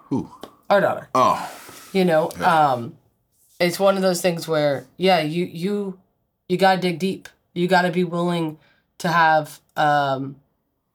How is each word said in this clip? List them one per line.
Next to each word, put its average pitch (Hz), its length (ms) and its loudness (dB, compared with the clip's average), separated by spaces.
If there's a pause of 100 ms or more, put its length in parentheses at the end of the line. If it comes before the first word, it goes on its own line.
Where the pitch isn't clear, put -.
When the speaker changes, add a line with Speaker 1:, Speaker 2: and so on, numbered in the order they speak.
Speaker 1:
Who? 123 240 -4 (400)
Speaker 2:
Our 202 120 4
daughter. - 340 -2
Speaker 1:
Oh. 123 340 0 (440)
Speaker 2:
You 190 120 2
know, 165 320 2
Speaker 1:
Yeah. 160 360 2
Speaker 2:
um, 120 240 -8 (640)
it's 175 200 0
one 196 160 4
of 196 60 -2
those 185 200 0
things 165 260 -2
where, 147 380 0 (120)
yeah, 180 240 2
you, 160 240 -4
you, 190 540 -6 (500)
you 180 80 0
gotta 190 240 4
dig 170 180 -2
deep. 185 280 -6 (260)
You 175 160 -2
gotta 180 220 2
be 180 120 0
willing 170 540 -4 (420)
to - 100 -4
have, 160 500 2 (180)
um, 139 580 0 (600)